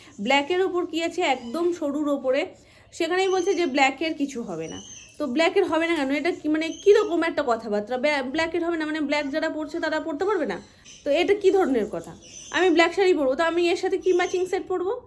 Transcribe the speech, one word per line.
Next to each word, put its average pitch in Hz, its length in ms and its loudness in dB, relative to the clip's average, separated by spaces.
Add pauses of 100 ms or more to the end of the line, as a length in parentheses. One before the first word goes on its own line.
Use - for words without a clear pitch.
(260)
ব্ল্যাকের 285 420 2
ওপর 359 140 -2 (100)
কী 320 160 -4
আছে 330 140 -4 (120)
একদম 254 320 -4 (140)
সরুর 285 280 -2 (100)
ওপরে, 262 240 0 (560)
সেখানেই 359 380 0
বলছে 370 240 0
যে 349 140 2
ব্ল্যাকের 277 480 0
কিছু 277 180 -4 (100)
হবে 160 240 -6
না। - 60 -12 (380)
তো 294 80 -4 (100)
ব্ল্যাকের 349 360 2
হবে 320 180 0
না 349 100 2
কেন? 269 120 0 (100)
এটা 349 180 0
কি, - 160 -6
মানে 320 120 -2 (160)
কীরকম 403 360 6 (100)
একটা 302 220 -2
কথাবার্তা? 214 520 -2
ব্যা-, 285 300 0
ব্ল্যাকের 330 320 -2
হবে 339 140 -2
না 311 100 -2
মানে 311 200 -2
ব্ল্যাক 294 240 0
যারা 311 240 -2
পরছে 311 280 -8
তারা 311 120 -2 (100)
পরতে 320 220 -4
পারবে 359 220 0
না? 170 60 -6 (460)
তো 294 60 -4 (120)
এটা 381 200 4
কী 381 160 6
ধরনের 262 360 2
কথা? 165 180 -10 (460)
আমি 359 180 4
ব্ল্যাক 339 220 4
শাড়ি 370 220 4
পরবো, 269 200 2
তো 339 120 2
আমি 339 100 0 (100)
এর 381 120 0
সাথে 370 200 0
কী 370 160 2
ম্যাচিং 359 220 0 (100)
সেট 359 200 -2
পরবো? 370 220 -2 (140)